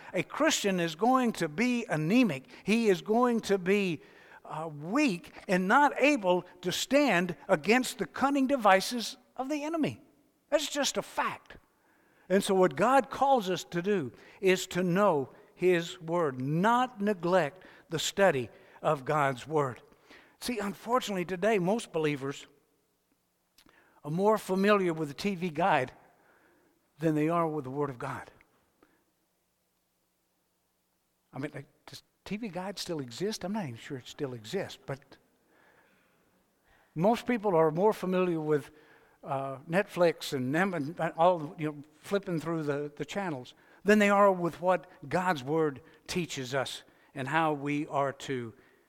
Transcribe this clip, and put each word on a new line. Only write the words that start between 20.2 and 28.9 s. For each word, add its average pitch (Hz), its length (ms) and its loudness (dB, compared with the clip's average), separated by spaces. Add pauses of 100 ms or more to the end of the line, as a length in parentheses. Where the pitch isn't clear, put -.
See, 240 200 -6
unfortunately 202 640 -4
today, 190 340 0
most 190 320 -2
believers 147 540 -4 (1600)
are 147 60 -8
more 202 260 2
familiar 190 560 2
with 160 160 -4
the 139 40 -12
T 202 220 -4
V 175 140 -4
guide 151 420 0 (1080)
than 156 160 2
they 151 140 2
are 170 180 0
with 151 180 -4
the 127 60 -8
Word 143 180 -2
of 123 100 -12
God. 131 320 -10 (3000)